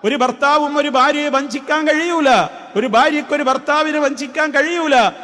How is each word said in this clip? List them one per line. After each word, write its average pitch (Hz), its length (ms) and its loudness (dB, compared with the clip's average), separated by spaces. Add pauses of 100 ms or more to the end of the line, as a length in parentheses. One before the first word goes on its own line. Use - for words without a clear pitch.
ഒരു 226 120 0
ഭർത്താവും 285 600 0
ഒരു 294 100 0
ഭാര്യയെ 285 400 2
വഞ്ചിക്കാൻ 277 600 -2
കഴിയൂല, 311 420 0 (460)
ഒരു 214 100 0
ഭാര്യയ്ക്ക് 294 480 0
ഒരു 294 80 -2
ഭർത്താവിനെ 294 560 0
വഞ്ചിക്കാൻ 285 520 -2
കഴിയൂല. 285 580 2 (160)